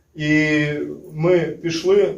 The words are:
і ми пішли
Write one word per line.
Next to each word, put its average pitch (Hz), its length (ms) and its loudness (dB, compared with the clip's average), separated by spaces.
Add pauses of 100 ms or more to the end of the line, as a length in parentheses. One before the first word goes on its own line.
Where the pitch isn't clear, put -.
(140)
і 151 480 2 (500)
ми 170 260 2 (240)
пішли 175 560 2